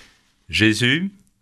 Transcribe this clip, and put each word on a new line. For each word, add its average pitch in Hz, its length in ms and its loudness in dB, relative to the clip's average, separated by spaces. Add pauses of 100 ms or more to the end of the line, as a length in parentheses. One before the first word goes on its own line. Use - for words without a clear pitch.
(480)
Jésus, 120 640 0 (300)